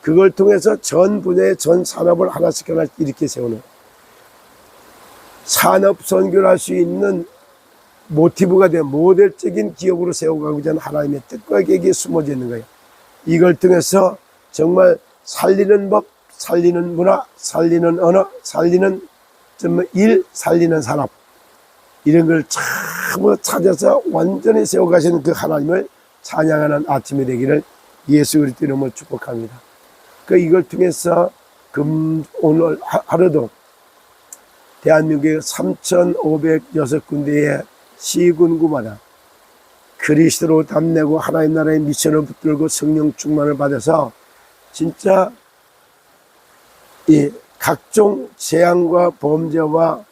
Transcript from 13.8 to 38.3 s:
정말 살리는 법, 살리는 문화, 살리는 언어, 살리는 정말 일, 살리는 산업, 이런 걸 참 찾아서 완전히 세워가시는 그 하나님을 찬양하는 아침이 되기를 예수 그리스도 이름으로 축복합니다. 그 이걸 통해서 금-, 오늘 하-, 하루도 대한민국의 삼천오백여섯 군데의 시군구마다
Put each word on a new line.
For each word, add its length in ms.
정말 480
살리는 680
법, 160
살리는 680
문화, 280
살리는 640
언어, 280
살리는 640
정말 340
일, 400
살리는 500
산업, 280
이런 220
걸 220
참 960
찾아서 580
완전히 540
세워가시는 580
그 100
하나님을 560
찬양하는 680
아침이 380
되기를 360
예수 300
그리스도 260
이름으로 260
축복합니다. 680
그 120
이걸 240
통해서 680
금-, 520
오늘 420
하-, 240
하루도 440
대한민국의 600
삼천오백여섯 1600
군데의 560
시군구마다 1000